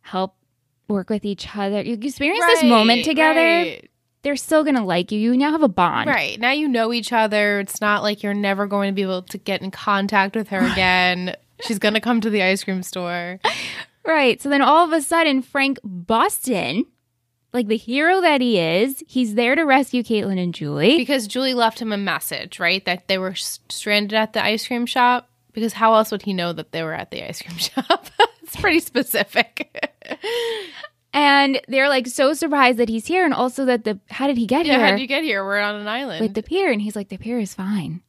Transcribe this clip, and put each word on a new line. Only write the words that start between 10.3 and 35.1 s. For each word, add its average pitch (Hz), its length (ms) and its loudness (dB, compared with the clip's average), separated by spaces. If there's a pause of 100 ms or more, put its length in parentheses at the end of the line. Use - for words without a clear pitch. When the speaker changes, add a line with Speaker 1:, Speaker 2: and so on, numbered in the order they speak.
Speaker 2:
with 220 140 -4
her 196 100 -4
Speaker 1:
<laughs> - 140 0
Speaker 2:
again. 180 640 2 (240)
She's 214 180 -4
gonna 214 220 2
come 233 220 2
to 226 80 0
the 208 120 0
ice 190 220 0
cream 190 180 -4
store. 175 580 -8 (680)
Speaker 1:
Right. 285 340 2
So 277 80 -6
then 277 140 4
all 302 220 6
of 311 80 0
a 320 100 2
sudden, 302 400 2
Frank 269 420 -2
busts 220 640 -2
in 180 380 -2 (720)
like 247 120 0
the 220 80 2
hero 302 440 0
that 311 200 4
he 233 200 2
is, 190 480 0
he's 233 260 -2
there 240 220 2
to 330 80 2
rescue 262 400 2
Caitlin 196 380 -2
and 175 120 -4
Julie. 156 420 2
Speaker 2:
Because 254 300 0
Julie 254 280 -2
left 226 280 0
him 220 100 -6
a 208 40 -2
message, 175 640 -6
right? 185 240 0
That 180 240 -4
they 190 100 2
were 185 140 -4
s-, - 260 -8 (100)
stranded 208 460 -2
at 220 200 0
the 214 100 0
ice 214 220 -2
cream 240 200 -4
shop. 247 420 2 (240)
Because 220 200 -4
how 220 220 4
else 220 180 4
would 202 100 -6
he 208 120 -4
know 175 180 -2
that 160 200 -10
they 165 100 -4
were 160 120 -6
at - 160 -8
the - 160 -10
ice - 160 -12
cream 170 160 -14
<laughs> - 0 -
shop? - 480 -2 (360)
It's - 140 -16
pretty 330 240 2
specific. - 1120 -4 (160)
<laughs> - 140 -12 (920)
Speaker 1:
And 277 540 4
they're, 269 220 2
like, 262 200 0
so 277 260 2
surprised 277 440 2
that 226 120 0
he's 220 160 -4
here, 359 180 2
and 285 80 2
also 254 320 -2
that 247 200 0
the, 208 140 -4 (120)
how 262 160 -4
did 277 100 0
he 233 80 0
get 277 220 0
Speaker 2:
Yeah, 277 100 4
Speaker 1:
here? 233 80 4
Speaker 2:
how - 80 4
did 202 80 0
you 262 60 -6
get 269 180 -2